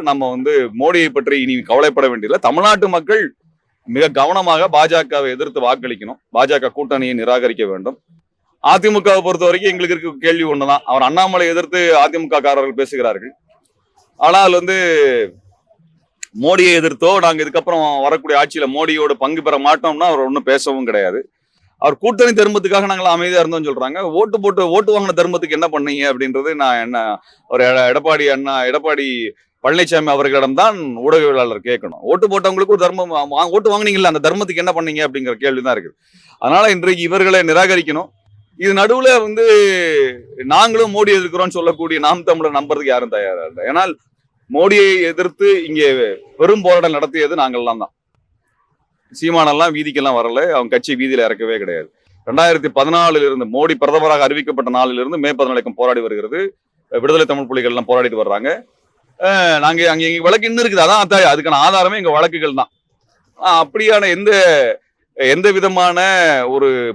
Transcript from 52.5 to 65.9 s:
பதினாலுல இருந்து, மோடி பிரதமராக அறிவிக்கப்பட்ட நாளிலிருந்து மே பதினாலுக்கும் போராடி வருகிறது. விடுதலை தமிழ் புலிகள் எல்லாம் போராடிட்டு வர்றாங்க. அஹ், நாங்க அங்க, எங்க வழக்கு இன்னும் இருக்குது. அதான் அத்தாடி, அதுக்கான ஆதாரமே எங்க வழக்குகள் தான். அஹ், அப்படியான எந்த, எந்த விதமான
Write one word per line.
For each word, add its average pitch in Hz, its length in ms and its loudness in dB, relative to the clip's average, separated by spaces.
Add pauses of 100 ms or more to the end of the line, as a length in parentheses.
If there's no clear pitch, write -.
பதினாலுல 156 500 2
இருந்து, 131 200 -2
மோடி 135 300 -2
பிரதமராக 147 500 2
அறிவிக்கப்பட்ட 139 440 -4
நாளிலிருந்து 127 480 -2
மே 147 140 -2
பதினாலுக்கும் 127 460 -4
போராடி 123 240 0
வருகிறது. 107 380 -6 (520)
விடுதலை 147 340 2
தமிழ் 139 220 -4
புலிகள் 123 240 -2
எல்லாம் 120 160 -4
போராடிட்டு 123 340 0
வர்றாங்க. 104 280 -2 (720)
அஹ், 180 400 2
நாங்க 165 300 2
அங்க, 160 160 0
எங்க 165 160 -2
வழக்கு 214 260 2
இன்னும் 233 160 -2
இருக்குது. 190 220 2
அதான் 202 180 4
அத்தாடி, 190 220 4
அதுக்கான 151 360 2
ஆதாரமே 185 360 2
எங்க 175 140 -2
வழக்குகள் 151 480 0
தான். 123 120 -4 (680)
அஹ், 175 200 2
அப்படியான 202 500 0
எந்த, 196 220 0 (840)
எந்த 143 340 2
விதமான 180 480 0 (480)